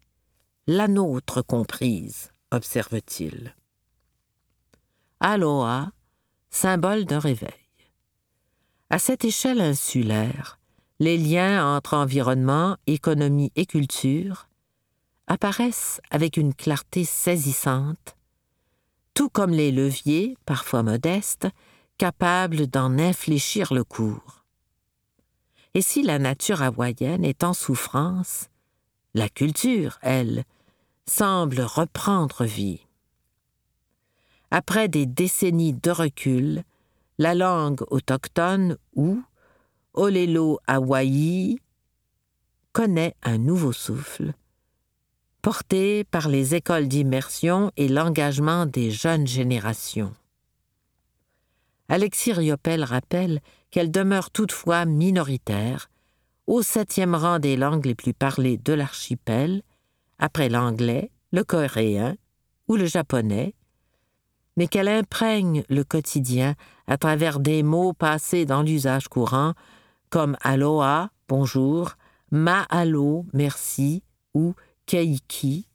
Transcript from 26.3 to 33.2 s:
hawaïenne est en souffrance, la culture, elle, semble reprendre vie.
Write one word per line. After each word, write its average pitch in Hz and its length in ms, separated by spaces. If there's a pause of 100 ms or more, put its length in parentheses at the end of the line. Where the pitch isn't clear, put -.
hawaïenne 127 600
est 135 200
en 175 80
souffrance, 175 960 (640)
la 110 140
culture, 156 760
elle, 123 400 (640)
semble 175 540
reprendre 151 840
vie. 101 360 (1700)